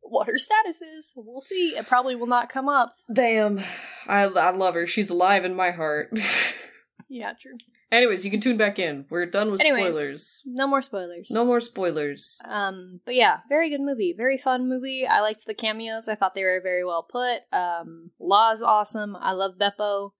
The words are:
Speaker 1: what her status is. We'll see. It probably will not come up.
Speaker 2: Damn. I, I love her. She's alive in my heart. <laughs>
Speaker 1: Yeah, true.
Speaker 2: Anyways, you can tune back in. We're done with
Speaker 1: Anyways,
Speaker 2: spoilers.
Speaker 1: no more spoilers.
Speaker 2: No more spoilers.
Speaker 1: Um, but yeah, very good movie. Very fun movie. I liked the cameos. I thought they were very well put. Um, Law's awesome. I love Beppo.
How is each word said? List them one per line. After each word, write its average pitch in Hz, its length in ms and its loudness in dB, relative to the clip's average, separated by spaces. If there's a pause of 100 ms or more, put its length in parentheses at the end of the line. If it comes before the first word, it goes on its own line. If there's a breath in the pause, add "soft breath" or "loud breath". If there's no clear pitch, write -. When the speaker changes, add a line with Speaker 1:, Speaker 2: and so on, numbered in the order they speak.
Speaker 1:
what - 260 -6
her 240 120 -4
status 427 440 0
is. 311 340 -14
We'll 240 240 -16
see. 359 360 -4
It 208 100 -8
probably 254 300 2
will 233 100 -6
not 240 220 0
come 269 200 -4
up. 269 260 4 (180)
Speaker 2:
Damn. 214 480 4 (460 loud breath)
I, 202 180 4
I 180 260 4
love 185 240 2
her. 170 120 0
She's 202 240 0
alive 180 340 4
in 185 100 -2
my 185 160 2
heart. 160 540 -2
<laughs> 190 40 0 (840 loud breath)
Speaker 1:
Yeah, 220 240 -10
true. 262 200 -20 (320)
Speaker 2:
Anyways, 226 340 4
you 196 60 -2
can 208 100 0
tune 240 160 2
back 208 220 0
in. 147 320 -4
We're 175 160 -2
done 202 240 0
with 196 100 -2
Speaker 1:
Anyways, 202 380 4
Speaker 2:
spoilers. 143 480 -4
Speaker 1:
no 262 200 -2
more 277 140 2
spoilers. 175 500 -8
Speaker 2:
No 226 140 2
more 240 160 4
spoilers. 156 880 -4
Speaker 1:
Um, 190 560 -8
but 247 100 -6
yeah, 208 260 6 (100)
very 320 180 2
good 285 140 -4
movie. 226 340 -2
Very 254 220 0
fun 254 280 0
movie. 254 400 -4
I 196 140 4
liked 214 240 -2
the 220 80 -8
cameos. 226 560 -6
I 214 60 -2
thought 190 200 0
they 190 100 -2
were 185 180 2
very 180 240 -2
well 170 160 -2
put. 247 380 -2 (120)
Um, 170 680 -4
Law's 220 440 4
awesome. 214 520 0
I - 180 -4
love 185 280 -2
Beppo. 202 600 -2